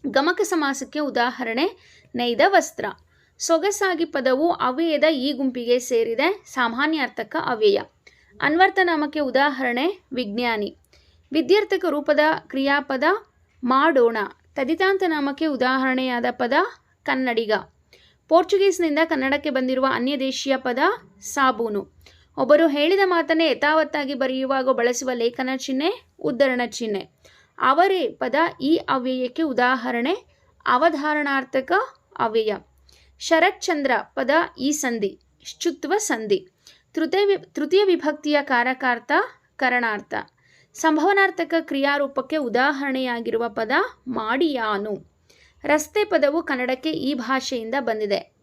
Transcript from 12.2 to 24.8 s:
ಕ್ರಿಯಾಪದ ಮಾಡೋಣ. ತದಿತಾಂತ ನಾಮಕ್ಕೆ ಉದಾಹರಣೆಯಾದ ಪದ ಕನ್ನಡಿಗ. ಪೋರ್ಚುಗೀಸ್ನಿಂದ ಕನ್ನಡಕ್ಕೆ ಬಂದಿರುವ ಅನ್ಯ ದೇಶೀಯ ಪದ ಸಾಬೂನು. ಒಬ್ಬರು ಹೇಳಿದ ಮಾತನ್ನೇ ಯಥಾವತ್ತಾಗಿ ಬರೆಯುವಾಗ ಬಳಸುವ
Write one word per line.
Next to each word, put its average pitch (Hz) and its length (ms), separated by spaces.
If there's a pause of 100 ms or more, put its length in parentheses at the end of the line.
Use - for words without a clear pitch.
ಕ್ರಿಯಾಪದ 277 560 (600)
ಮಾಡೋಣ. 254 540 (380)
ತದಿತಾಂತ 381 520
ನಾಮಕ್ಕೆ 285 380
ಉದಾಹರಣೆಯಾದ 254 840
ಪದ 240 220 (500)
ಕನ್ನಡಿಗ. 247 480 (760)
ಪೋರ್ಚುಗೀಸ್ನಿಂದ 349 800
ಕನ್ನಡಕ್ಕೆ 285 440
ಬಂದಿರುವ 262 400
ಅನ್ಯ 247 280
ದೇಶೀಯ 262 400
ಪದ 254 220 (400)
ಸಾಬೂನು. 226 720 (460)
ಒಬ್ಬರು 294 300
ಹೇಳಿದ 302 380
ಮಾತನ್ನೇ 330 460
ಯಥಾವತ್ತಾಗಿ 294 640
ಬರೆಯುವಾಗ 262 560
ಬಳಸುವ 247 440